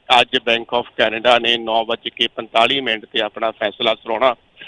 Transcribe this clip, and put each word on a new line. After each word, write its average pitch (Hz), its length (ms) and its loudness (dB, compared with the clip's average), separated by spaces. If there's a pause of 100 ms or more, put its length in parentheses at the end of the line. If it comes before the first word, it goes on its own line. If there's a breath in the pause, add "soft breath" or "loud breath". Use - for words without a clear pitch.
(200)
ਅੱਜ 123 160 0
Bank 120 440 -2
of 117 40 -4
Canada 117 560 2
ਨੇ 117 160 0
ਨੌ 113 280 -2
ਵੱਜ 113 240 -6
ਕੇ 113 280 -4
ਪੰਤਾਲੀ 120 440 0
ਮਿੰਟ 110 240 -4
'ਤੇ - 160 -6
ਆਪਣਾ 110 300 -4
ਫੈਸਲਾ 110 440 -2
ਸੁਣਾਉਣਾ। 113 400 -2 (340 loud breath)